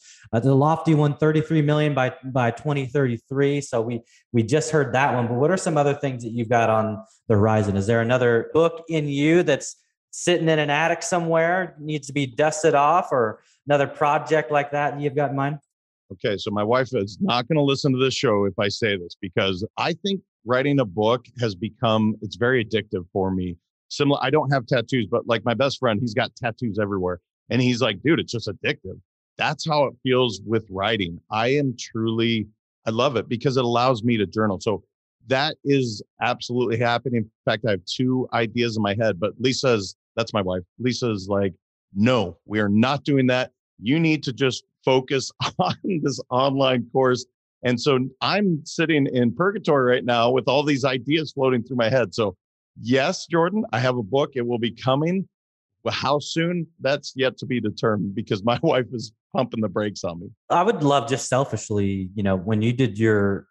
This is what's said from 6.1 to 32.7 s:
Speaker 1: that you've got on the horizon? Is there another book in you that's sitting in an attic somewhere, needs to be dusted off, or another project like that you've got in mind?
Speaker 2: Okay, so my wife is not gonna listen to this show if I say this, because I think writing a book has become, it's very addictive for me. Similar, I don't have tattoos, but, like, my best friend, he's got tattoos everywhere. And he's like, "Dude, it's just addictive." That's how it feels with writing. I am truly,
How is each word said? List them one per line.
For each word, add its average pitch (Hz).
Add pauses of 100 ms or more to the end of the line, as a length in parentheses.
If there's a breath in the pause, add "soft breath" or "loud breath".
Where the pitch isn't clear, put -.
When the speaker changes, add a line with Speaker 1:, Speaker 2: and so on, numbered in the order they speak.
Speaker 1:
that 113
you've 117
got 113
on 107 (260 soft breath)
the 113
horizon? 104
Is 98
there 117
another 120
book 165
in 151
you 151
that's 143 (340)
sitting 165
in 156
an 147
attic 165
somewhere, 170
needs 151
to 139
be 139
dusted 151
off, 151
or 127 (260 soft breath)
another 143
project 151
like 143
that 143
you've 143
got 143
in 135
mind? 139 (540)
Speaker 2:
Okay, 101
so 98
my 104
wife 120
is 104
not 123
gonna 156
listen 139
to 127
this 131
show 104
if 98
I 101
say 101
this, 87
because 98 (120)
I 143
think 196 (240)
writing 135
a 127
book 107 (160)
has 113
become, 110
it's 101
very 120
addictive 104
for 95
me. 90 (320)
Similar, 143
I 131
don't 139
have 135
tattoos, 120
but, -
like, 113
my 120
best 127
friend, 113
he's 120
got 110
tattoos 110
everywhere. 95 (280)
And 120
he's 123
like, 107
"Dude, 151
it's -
just 113
addictive." 95 (380)
That's 139
how 147
it 120
feels 123
with 110
writing. 95 (120)
I 117
am 139
truly, 113 (360)